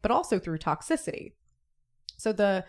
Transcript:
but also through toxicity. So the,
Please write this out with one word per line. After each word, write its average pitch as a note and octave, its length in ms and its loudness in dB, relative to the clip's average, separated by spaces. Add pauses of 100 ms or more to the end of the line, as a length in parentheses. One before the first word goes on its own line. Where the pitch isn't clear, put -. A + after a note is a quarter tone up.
but - 80 2
also B3+ 280 2
through E3 200 -4
toxicity. - 760 -4 (840)
So A3 160 0
the, G3 340 2